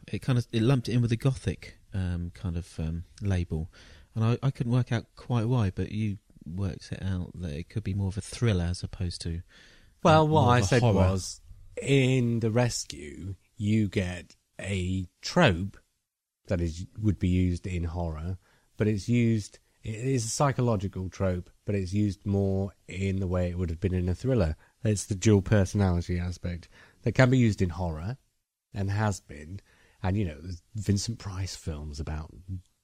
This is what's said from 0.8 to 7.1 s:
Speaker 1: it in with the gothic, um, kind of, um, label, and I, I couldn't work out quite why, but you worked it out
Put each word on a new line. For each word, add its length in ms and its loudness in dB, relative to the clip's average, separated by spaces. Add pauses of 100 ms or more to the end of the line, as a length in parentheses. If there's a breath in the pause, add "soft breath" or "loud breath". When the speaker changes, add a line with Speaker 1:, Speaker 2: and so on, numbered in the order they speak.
Speaker 1:
it 60 -4
in 80 4
with 80 2
the 80 2
gothic, 600 -4 (160)
um, 400 -2
kind 220 -6
of, 240 -8
um, 240 -4 (180)
label, 500 -2 (440 loud breath)
and 80 0
I, 180 2
I 100 0
couldn't 200 -4
work 200 0
out 140 -2 (100)
quite 320 -2
why, 240 2
but 200 -4
you 260 -4 (280)
worked 460 -6
it 120 -10
out 320 -4